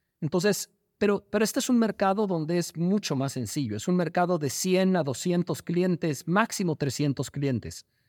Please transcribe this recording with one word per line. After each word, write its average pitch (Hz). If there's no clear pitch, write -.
Entonces, 180
pero, 202
pero 208
este 220
es -
un 247
mercado 208
donde 175
es -
mucho 175
más 135
sencillo. 120
Es -
un 180
mercado 175
de 147
cien 185
a 170
doscientos 170
clientes, 170
máximo 185
trescientos 143
clientes. 135